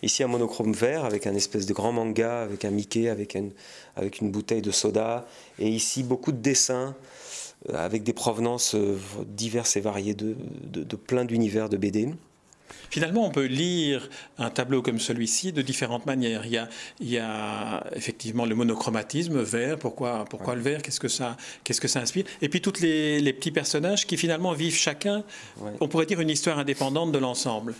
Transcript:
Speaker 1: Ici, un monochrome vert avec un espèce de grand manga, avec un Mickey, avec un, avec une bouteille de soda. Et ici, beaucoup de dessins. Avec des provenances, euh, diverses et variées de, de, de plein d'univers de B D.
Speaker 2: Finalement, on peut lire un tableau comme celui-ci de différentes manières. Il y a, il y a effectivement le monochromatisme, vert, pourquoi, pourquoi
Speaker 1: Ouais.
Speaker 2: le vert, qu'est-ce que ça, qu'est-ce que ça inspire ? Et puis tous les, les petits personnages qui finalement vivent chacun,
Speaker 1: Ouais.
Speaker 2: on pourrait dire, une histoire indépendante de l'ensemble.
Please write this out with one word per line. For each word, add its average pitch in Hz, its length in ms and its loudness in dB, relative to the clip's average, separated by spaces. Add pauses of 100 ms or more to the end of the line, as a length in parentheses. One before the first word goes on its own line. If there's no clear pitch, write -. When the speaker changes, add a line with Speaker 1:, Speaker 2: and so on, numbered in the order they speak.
Speaker 1:
Ici, - 180 4
un 131 60 4
monochrome 117 460 2
vert 135 320 2
avec 104 220 0
un 98 60 0
espèce 101 320 0
de 98 80 0
grand 101 180 2
manga, 113 500 0
avec 101 240 -6
un 101 60 0
Mickey, 104 380 2
avec 104 260 -2
un, 101 140 -2 (460)
avec 95 240 -4
une 107 120 0
bouteille 107 300 0
de 98 100 -2
soda. 110 540 2 (340)
Et 107 100 4
ici, 113 340 0
beaucoup 127 280 0
de 131 60 0
dessins. 127 560 2 (760)
Avec 98 320 0
des 110 100 2
provenances, 117 600 0
euh, 101 220 2 (300)
diverses 113 500 0
et 101 40 0
variées 101 340 0
de, 107 200 -4 (280)
de, 80 200 -6
de 90 120 -6
plein 123 300 0
d'univers 110 440 2
de 104 80 2
B 98 140 2
D. 107 180 2 (800)
Speaker 2:
Finalement, 170 360 2
on 170 60 0
peut 139 140 2
lire 147 640 2 (280)
un 117 120 -2
tableau 127 320 2
comme 117 180 0
celui-ci 120 520 0
de 147 100 0
différentes 123 440 -2
manières. 117 400 0
Il 113 60 -4
y 117 60 2
a, 117 120 -2 (300)
il 156 100 -6
y 120 80 2
a 107 680 -4 (120)
effectivement 117 500 -2
le 110 100 2
monochromatisme, 120 880 0
vert, 117 380 0
pourquoi, 120 500 -4
pourquoi 95 240 -6
Speaker 1:
Ouais. 123 40 -2
Speaker 2:
le 117 40 -4
vert, 143 200 0
qu'est-ce - 180 -4
que 139 80 -4
ça, 123 300 -2 (260)
qu'est-ce - 180 -2
que 131 60 0
ça 131 140 2
inspire ? 185 240 -2 (160)
Et 147 80 2
puis 175 120 0
tous 196 200 0
les, 151 380 4
les 143 140 4
petits 131 180 -4
personnages 160 540 0
qui 170 120 -2
finalement 170 360 2
vivent 160 220 0
chacun, 202 480 0 (340)
Speaker 1:
Ouais. 104 140 -8 (100)
Speaker 2:
on 156 60 2
pourrait 160 180 2
dire, 170 160 0
une 156 80 2
histoire 151 300 2
indépendante 139 520 2
de 143 60 4
l'ensemble. 120 640 0